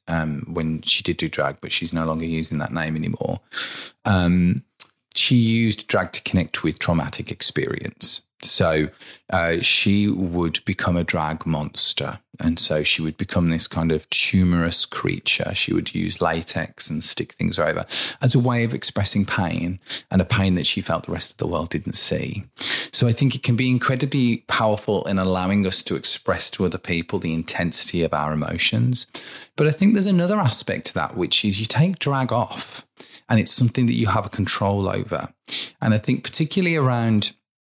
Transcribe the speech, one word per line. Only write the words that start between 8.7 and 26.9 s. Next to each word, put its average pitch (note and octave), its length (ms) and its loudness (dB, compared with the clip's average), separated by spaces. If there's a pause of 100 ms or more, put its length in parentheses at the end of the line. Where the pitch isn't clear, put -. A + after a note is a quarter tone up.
uh, E2+ 320 0
she G2+ 440 2
would F2 600 0
become F2 320 0
a E2+ 60 0
drag D#2 420 -4
monster. D2 720 -2 (200)
And E2 200 0
so D#2 240 2
she - 180 0
would D#2+ 160 -4
become F2 320 0
this E2 180 2
kind D#2+ 240 0
of D#2 200 -2
tumorous F2 760 2
creature. - 720 -2
She - 180 -2
would - 220 -2
use F2 260 -2
latex E2 720 -2
and D2+ 120 -4
stick - 300 -4
things F2 260 -2
over E2 280 0 (340)
as B2+ 140 4
a C#3 40 6
way A#2+ 260 2
of A#2 100 -2
expressing G2+ 500 0
pain E2+ 540 -2 (320)
and F#2 100 4
a F2 60 2
pain F#2+ 300 2
that E2+ 100 0
she - 160 0
felt - 240 -4
the F#2 60 -6
rest E2+ 180 -2
of - 80 -12
the - 80 -4
world E2 240 -4
didn't - 260 -4
see. C#2+ 480 0 (480)
So - 160 2
I A#2 40 4
think C3 220 2
it B2+ 80 -6
can A#2 140 2
be B2+ 140 2
incredibly B2+ 760 2
powerful G#2+ 600 0
in G2 120 0
allowing F#2 460 2
us F#2 200 2
to F2 120 -2
express - 540 -2
to F#2+ 160 0
other E2+ 100 -2
people F2+ 420 -4